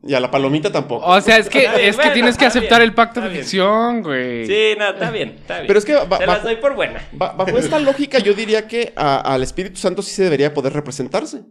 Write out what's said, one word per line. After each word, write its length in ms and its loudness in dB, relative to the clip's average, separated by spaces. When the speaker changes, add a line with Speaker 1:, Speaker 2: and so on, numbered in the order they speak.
Speaker 1:
Y 120 -4
a 60 2
la 100 -2
palomita 400 0
tampoco. 340 -4
Speaker 2:
O 160 4
sea, 180 4
es 100 0
que, 160 2
Speaker 3:
Está 120 0
bien, 120 4
Speaker 2:
es 80 0
que 60 2
Speaker 3:
bueno, 120 4
Speaker 2:
tienes 240 2
que 80 4
Speaker 3:
está 120 2
Speaker 2:
aceptar 220 4
Speaker 3:
bien, 100 4
Speaker 2:
el 40 -12
pacto 260 2
Speaker 3:
está 80 -6
Speaker 2:
de 40 -6
Speaker 3:
bien. 120 -6
Speaker 2:
ficción, 580 0
güey. 440 -4
Speaker 3:
Sí, 320 2
no, 120 0
está 200 -4
bien, 200 -4
está 260 -12
bien. 100 -10
Speaker 1:
Pero 120 4
es 60 0
que 100 0
ba-, 240 0
Speaker 3:
Te 80 0
Speaker 1:
bajo, 120 2
Speaker 3:
las 60 -6
doy 120 -2
por 200 0
buena. 240 -4
Speaker 1:
ba-, 200 -4
bajo 260 -2
esta 220 0
lógica, 400 0
yo 120 2
diría 360 -2
que 280 -4
a, 220 0
al 240 0
Espíritu 360 -8
Santo 240 -4
sí 100 -10
se 100 -2
debería 320 2
poder 200 -2
representarse. 760 -6